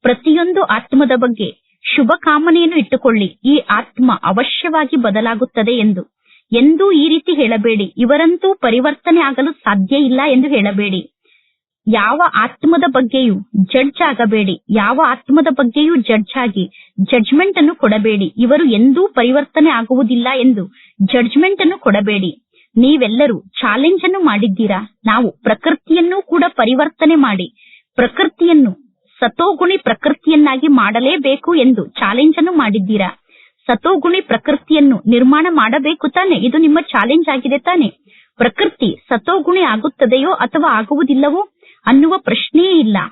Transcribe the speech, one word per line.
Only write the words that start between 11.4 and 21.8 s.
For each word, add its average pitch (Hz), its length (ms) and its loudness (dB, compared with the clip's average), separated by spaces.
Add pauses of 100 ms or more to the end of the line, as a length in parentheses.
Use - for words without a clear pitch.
ಯಾವ 226 340 0 (140)
ಆತ್ಮದ 294 520 0
ಬಗ್ಗೆಯೂ 254 520 0 (340)
ಜಡ್ಜ್ 269 280 0
ಆಗಬೇಡಿ. 214 580 -2 (100)
ಯಾವ 220 360 0
ಆತ್ಮದ 269 460 0
ಬಗ್ಗೆಯೂ 294 440 0
ಜಡ್ಜ್ 220 420 -2
ಆಗಿ 208 280 -4 (380)
ಜಡ್ಜ್‌ಮೆಂಟ್ 294 540 0
ಅನ್ನು 320 180 2
ಕೊಡಬೇಡಿ. 214 500 0
ಇವರು 254 400 0
ಎಂದೂ 262 420 2
ಪರಿವರ್ತನೆ 285 640 0
ಆಗುವುದಿಲ್ಲ 240 680 0
ಎಂದು 247 320 0 (460)
ಜಡ್ಜ್‌ಮೆಂಟ್ 302 480 0
ಅನ್ನು 370 160 0
ಕೊಡಬೇಡಿ. 202 720 -2 (300)